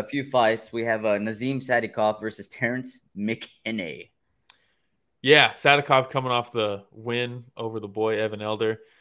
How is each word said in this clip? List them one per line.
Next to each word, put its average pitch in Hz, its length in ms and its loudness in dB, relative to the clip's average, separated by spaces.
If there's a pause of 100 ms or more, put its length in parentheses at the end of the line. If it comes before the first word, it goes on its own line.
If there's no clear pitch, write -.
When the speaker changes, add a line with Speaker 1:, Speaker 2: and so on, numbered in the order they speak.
Speaker 1:
a - 40 -16
few 139 160 -4
fights. 113 480 2
We 117 100 -4
have, 110 220 -2
uh, 104 120 2
Nazim 110 420 -4
Sadikov 113 600 0
versus 104 300 -10
Terrence 127 500 -4 (180)
McKinney. 104 920 -8 (1120)
Speaker 2:
Yeah, 135 320 6
Sadikov 143 560 4
coming 131 220 -2
off 120 200 0
the 104 400 -2
win 120 540 -6 (100)
over 113 240 -8
the 101 80 -10
boy 107 320 -2
Evan 107 220 -4
Elder, 110 380 -2 (220)